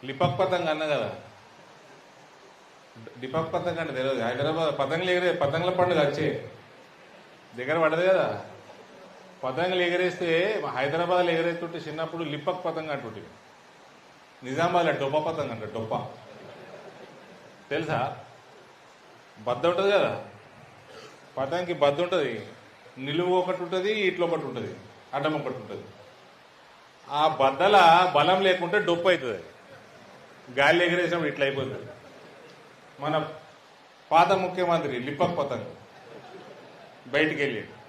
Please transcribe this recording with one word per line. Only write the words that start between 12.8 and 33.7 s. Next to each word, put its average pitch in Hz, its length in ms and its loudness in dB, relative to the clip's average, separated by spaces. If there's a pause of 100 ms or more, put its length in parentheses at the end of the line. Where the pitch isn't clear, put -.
అంటుంటే, 120 320 -8 (1200)
నిజామాబాద్లో 165 480 2
డొప్ప 147 380 -2
పతంగ్ 143 200 -4
అంట, 107 140 -10
డొప్ప. 110 300 -6 (1800)
తెలుసా? 143 540 -4 (1120)
బద్ద 123 280 -2
ఉంటది 190 260 2
కదా, 131 320 0 (1120)
పతంగికి 165 360 -4
బద్ద 143 280 2
ఉంటది, 143 460 -2 (520)
నిలువు 165 380 0
ఒకటి 180 260 0
ఉంటది, 185 300 -2
ఇట్లా 185 340 0
ఒకటి 160 200 -2
ఉంటది, 117 300 -8 (380)
అడ్డం 151 200 0
ఒకటి 131 200 -4
ఉంటది. 101 300 -12 (1300)
ఆ 147 180 4
బద్దల 170 760 8 (100)
బలం 180 260 6
లేకుంటే 180 360 2
డొప్పు 175 300 2
అవుతుంది, 131 240 2
అది 87 120 -8 (1160)
గాలి 170 260 6
ఎగిరేసినప్పుడు 170 420 0
ఇట్లా 139 180 0
అయిపోతుంది. 123 440 -6 (1120)
మన 151 300 -2 (800)